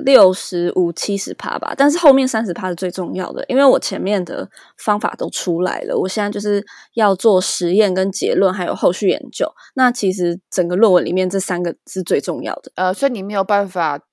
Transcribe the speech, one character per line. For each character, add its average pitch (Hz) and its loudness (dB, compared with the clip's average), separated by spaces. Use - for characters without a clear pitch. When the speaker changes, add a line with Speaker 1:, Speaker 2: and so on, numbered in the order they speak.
Speaker 1:
六 220 8
十 175 -4
五 175 2
七 196 -4
十 196 -6
趴 - -8
吧， - -8
但 294 4
是 302 0
后 311 8
面 262 4
三 233 -2
十 202 -4
趴 185 -6
是 180 -4
最 180 -4
重 175 -6
要 185 -6
的， - -8
因 - -2
为 277 4
我 254 6
前 - -6
面 190 0
的 - -8
方 208 0
法 202 -6
都 - -6
出 170 -4
来 180 -2
了， 78 -4
我 151 0
现 208 -4
在 202 -4
就 202 -6
是 202 -2
要 214 4
做 190 4
实 175 -2
验 202 4
跟 190 0
结 - -2
论， 190 2
还 190 -4
有 - -4
后 190 2
续 190 -2
研 - -2
究。 - -4
那 254 2
其 202 -2
实 180 -2
整 175 0
个 175 -2
论 208 6
文 165 4
里 165 -4
面 185 0
这 196 -4
三 180 -4
个 170 -4
是 - -8
最 175 0
重 143 -6
要 110 -6
的。 - -14
Speaker 2:
呃， 185 0
所 269 -2
以 262 0
你 214 -6
没 202 -8
有 202 0
办 202 0
法 156 -2